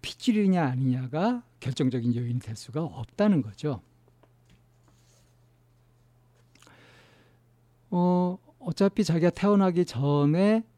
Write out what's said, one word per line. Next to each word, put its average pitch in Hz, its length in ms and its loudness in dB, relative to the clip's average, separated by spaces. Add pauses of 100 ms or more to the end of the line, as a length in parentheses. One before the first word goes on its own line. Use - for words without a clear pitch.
핏줄이냐 196 600 0
아니냐가 131 800 -2 (160)
결정적인 123 560 -2
요인이 120 240 -4
될 110 160 -12
수가 147 260 -8
없다는 170 580 0
거죠. 107 400 -8 (4000)
어, 180 460 0 (220)
어차피 196 460 0
자기가 170 260 2
태어나기 190 540 2
전에 151 800 2 (140)